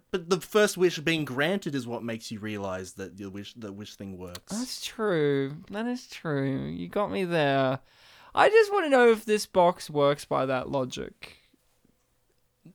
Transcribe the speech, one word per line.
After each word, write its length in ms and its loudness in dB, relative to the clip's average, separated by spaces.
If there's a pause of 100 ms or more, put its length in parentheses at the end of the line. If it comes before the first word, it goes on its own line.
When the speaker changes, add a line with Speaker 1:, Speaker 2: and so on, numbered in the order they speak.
(120)
Speaker 1:
but 180 -6
the 100 2
first 380 2
wish 220 2
being 260 0
granted 500 -2
is 120 -2
what 160 -6
makes 280 -8
you 80 -10
realize 540 -6
that 240 -12
the 120 -10
wish, 260 -12
the 180 -12
wish 220 -14
thing 220 -12
works. 400 -14
Speaker 2:
That's 280 -10
true. 720 -2 (140)
That 160 -6
is 200 -6
true. 600 -4
You 200 -8
got 240 -2
me 140 -2
there. 540 2 (560)
I 140 8
just 220 6
wanna 180 2
know 200 8
if 160 2
this 200 0
box 440 2
works 360 2
by 200 0
that 240 -2
logic. 680 -6 (1400)